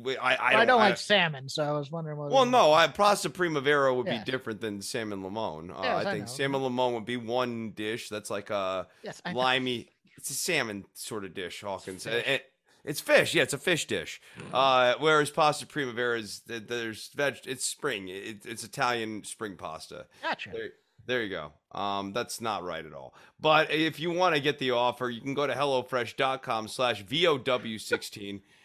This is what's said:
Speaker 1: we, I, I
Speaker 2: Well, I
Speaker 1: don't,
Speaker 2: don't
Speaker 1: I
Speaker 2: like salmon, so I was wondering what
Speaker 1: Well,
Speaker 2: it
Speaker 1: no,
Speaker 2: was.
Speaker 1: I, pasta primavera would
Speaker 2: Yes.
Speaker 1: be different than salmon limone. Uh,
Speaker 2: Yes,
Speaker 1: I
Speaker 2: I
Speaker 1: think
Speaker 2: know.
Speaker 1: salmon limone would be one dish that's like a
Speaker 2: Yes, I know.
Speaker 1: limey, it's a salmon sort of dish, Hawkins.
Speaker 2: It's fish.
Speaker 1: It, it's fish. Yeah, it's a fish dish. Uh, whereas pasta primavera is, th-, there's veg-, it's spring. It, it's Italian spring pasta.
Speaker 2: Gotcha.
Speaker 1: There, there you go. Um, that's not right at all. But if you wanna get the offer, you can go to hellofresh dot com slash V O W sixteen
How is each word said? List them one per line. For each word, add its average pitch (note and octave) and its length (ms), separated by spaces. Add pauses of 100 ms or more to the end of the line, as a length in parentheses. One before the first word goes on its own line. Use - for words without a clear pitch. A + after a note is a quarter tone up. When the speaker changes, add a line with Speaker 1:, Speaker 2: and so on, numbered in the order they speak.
Speaker 1:
we, B2 160
I, B2+ 180
I - 20
Speaker 2:
Well, - 40
I B2 120
Speaker 1:
don't, A3+ 140
Speaker 2:
don't B3 140
Speaker 1:
I G3+ 80
Speaker 2:
like F#3 80
salmon, D#3 520
so D#3 140
I D3 80
was D3 200
wondering D#3 260
what D3 140
Speaker 1:
Well, C4 120
Speaker 2:
it B3 60
Speaker 1:
no, A3 200
Speaker 2:
was. D#3+ 180
Speaker 1:
I, - 40
pasta G3+ 380
primavera C#3+ 640
would B2 140
Speaker 2:
Yes. A2+ 160
Speaker 1:
be C3 80
different A2+ 300
than G#2 200
salmon G#2 420
limone. F#2+ 480
Uh, E2+ 120
Speaker 2:
Yes, G2+ 220
Speaker 1:
I G3+ 40
Speaker 2:
I G3 40
Speaker 1:
think D#3 120
Speaker 2:
know. A#2 60
Speaker 1:
salmon C#3 320
limone B2 300
would A2 120
be B2 120
one A#2 540
dish G#2+ 380
that's G#2 200
like G#2 200
a F#2+ 380 (160)
Speaker 2:
Yes, - 220
I - 80
know. B2 60
Speaker 1:
limey, B2+ 500 (260)
it's - 140
a C#3 40
salmon A#2 600
sort G#2 320
of E2+ 80
dish, F2+ 280
Hawkins. F#2+ 460
Speaker 2:
It's A2+ 80
fish. A#2 120
Speaker 1:
It, C3+ 180 (400)
it's D3 160
fish. G3+ 340
Yeah, D3 80
it's - 100
a C#3 60
fish E3+ 260
dish. E2+ 360 (320)
Uh, B2+ 460
whereas D3+ 300
pasta D3+ 380
primavera B2 500
is, G#2 300
th-, A#2 200
there's A#2 460
veg-, C3+ 320
it's C3 200
spring. G#2 420
It, G2+ 380
it's A2+ 180
Italian A2+ 640
spring G2+ 320
pasta. D#2 500 (160)
Speaker 2:
Gotcha. D4+ 280
Speaker 1:
There, A2+ 180 (360)
there A#2+ 180
you G2+ 60
go. D#2 220 (260)
Um, G2 360
that's A#2 280
not G#2 220
right E2 220
at D2 80
all. C2 200 (260)
But D#3 300
if D#3 300
you E3+ 120
wanna E3+ 280
get C#3+ 180
the B2+ 140
offer, A#2+ 380
you A#2 120
can C3+ 140
go C#3+ 100
to C3 80
hellofresh B2+ 640
dot C3 260
com A2+ 280
slash A#2 340
V D#3+ 240
O D3 100
W A#2+ 400
sixteen G2+ 640 (240)